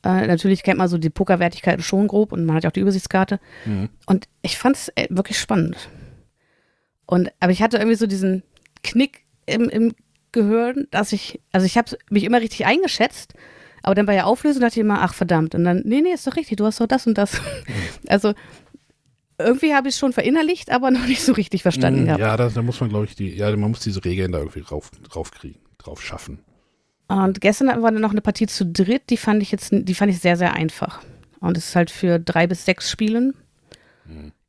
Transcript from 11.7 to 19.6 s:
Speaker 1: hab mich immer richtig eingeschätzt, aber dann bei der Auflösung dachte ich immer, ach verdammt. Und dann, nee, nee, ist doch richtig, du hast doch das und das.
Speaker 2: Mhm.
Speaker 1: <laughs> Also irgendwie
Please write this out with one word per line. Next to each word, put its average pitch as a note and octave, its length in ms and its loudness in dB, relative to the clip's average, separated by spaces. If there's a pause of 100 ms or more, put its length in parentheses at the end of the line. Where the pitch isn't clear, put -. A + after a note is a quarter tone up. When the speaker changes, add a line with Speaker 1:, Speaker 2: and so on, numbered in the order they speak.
Speaker 1:
hab A#3 140 0 (180)
mich G#3 140 2
immer A#3+ 180 4
richtig - 240 -6
eingeschätzt, - 680 0 (500)
aber G3 120 2
dann G#3 120 4
bei G#3 60 2
der F#3 140 2
Auflösung C4+ 340 2
dachte A#3 180 2
ich G#3+ 40 2
immer, G#3 180 2
ach F3+ 120 0
verdammt. E3 420 0
Und E3+ 80 2
dann, F3+ 220 2
nee, B3 160 2
nee, F4+ 120 2
ist - 140 -6
doch - 80 -6
richtig, C4 220 -4
du G#3 80 0
hast G#3+ 160 -2
doch A3+ 60 0
das C4 200 0
und A3 100 2
das. G3+ 160 0
Speaker 2:
Mhm. - 60 -6 (440)
Speaker 1:
<laughs> - 260 -12
Also G#3 240 2 (1040)
irgendwie C4 360 2